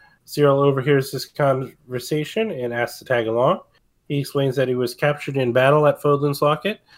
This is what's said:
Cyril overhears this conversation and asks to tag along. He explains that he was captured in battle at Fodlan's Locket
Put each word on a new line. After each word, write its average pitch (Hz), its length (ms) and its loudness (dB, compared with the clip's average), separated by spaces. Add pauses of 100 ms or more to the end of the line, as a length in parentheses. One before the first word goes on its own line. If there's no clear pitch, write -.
(240)
Cyril 139 380 2
overhears 139 480 2
this 131 140 -10
conversation 139 1300 -4
and 123 220 -6
asks 117 260 -4
to - 60 -20
tag 120 220 0
along. 123 340 0 (480)
He 143 100 -4
explains 139 380 -2
that 131 120 0
he 127 60 -2
was 123 200 -4
captured 147 420 -2
in 123 160 0
battle 139 340 4
at 143 160 0
Fodlan's 143 400 0
Locket 151 380 -2 (180)